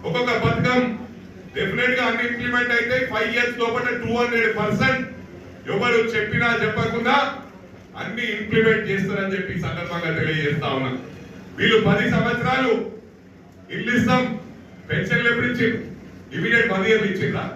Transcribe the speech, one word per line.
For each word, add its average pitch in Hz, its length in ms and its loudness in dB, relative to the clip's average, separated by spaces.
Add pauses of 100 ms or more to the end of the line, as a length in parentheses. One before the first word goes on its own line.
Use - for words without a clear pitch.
ఒక్కొక్క 247 260 0 (100)
పథకం 247 380 2 (720)
డెఫినెట్ 240 440 0
గా 247 100 0
అన్ని 226 220 -2
ఇంప్లిమెంట్ 240 460 0
అయితే 233 200 2 (160)
ఫైవ్ 214 240 0
ఇయర్స్ 240 260 0
లోపల 233 400 0
టూ 220 160 -2
హండ్రెడ్ 233 400 2
పర్సెంట్ 254 480 2 (680)
ఎవరు 233 280 4 (140)
చెప్పినా 233 320 0 (160)
చెప్పకుండా 233 520 2 (880)
అన్ని 233 240 -6 (140)
ఇంప్లిమెంట్ 214 500 4
చేస్తారని 196 460 0
చెప్పి 185 200 -4
ఈ 160 80 -4
సందర్భంగా 170 540 -4
తెలియజేస్తా 156 580 0
ఉన్నా. 127 160 -2 (640)
వీళ్ళు 226 220 4 (100)
పది - 160 4 (100)
సంవత్సరాలు 240 580 2 (1040)
ఇల్లు 220 200 -4
ఇస్తాం, 254 260 4 (680)
పెన్షన్లు 240 420 0
ఎప్పుడు 240 200 0
ఇచ్చిండ్రు? - 320 0 (540)
ఇమీడియట్ 226 360 2
వన్ 190 160 0
ఇయర్ 202 220 4
ఇచ్చిండ్రా? 180 460 -2